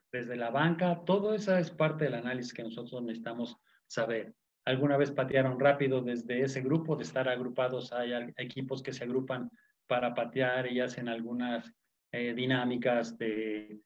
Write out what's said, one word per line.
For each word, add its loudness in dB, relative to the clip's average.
desde -4
la -2
banca, 2
todo 2
eso 2
es 0
parte 0
del 0
análisis -4
que -10
nosotros -8
necesitamos -6
saber. -2
¿Alguna 4
vez 4
patearon 2
rápido 6
desde -2
ese 0
grupo 2
de -4
estar 0
agrupados? -2
Hay -2
al-, -4
equipos -6
que -6
se -8
agrupan -2
para 2
patear 0
y 0
hacen -2
algunas, -4
eh, -2
dinámicas 2
de -2